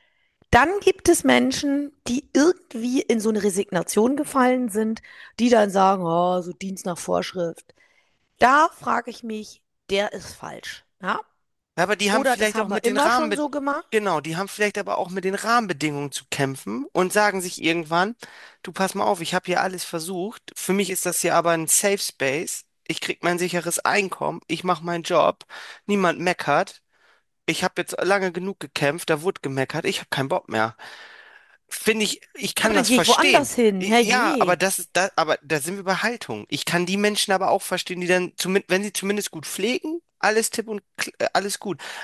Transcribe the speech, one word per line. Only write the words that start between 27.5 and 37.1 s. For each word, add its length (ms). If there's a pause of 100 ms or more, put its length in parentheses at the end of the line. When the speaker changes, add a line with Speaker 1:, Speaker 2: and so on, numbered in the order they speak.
Speaker 2:
hab 140
jetzt 240
lange 300
genug 280
gekämpft, 500
da 120
wurde 200
gemeckert, 440
ich 140
hab 100
keinen 180
Bock 200
mehr.“ 280 (920)
Finde 360
ich, 160 (140)
ich 200
kann 180
Speaker 1:
Aber 20
dann 100
Speaker 2:
das 20
Speaker 1:
geh 100
ich 100
Speaker 2:
verstehen. 20
Speaker 1:
woanders 460
hin, 260
Speaker 2:
I-, 120
Speaker 1:
herrje. 160
Speaker 2:
ja, 320
aber 160
das 240
ist, 140
da, 220
aber 260
da 180
sind 160
wir 80
bei 120
Haltung. 520
Ich 160
kann 220
die 100
Menschen 360